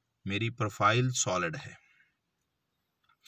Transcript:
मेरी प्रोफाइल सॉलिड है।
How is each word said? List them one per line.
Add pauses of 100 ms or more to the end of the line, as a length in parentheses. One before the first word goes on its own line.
(280)
मेरी
प्रोफाइल
सॉलिड
है। (1500)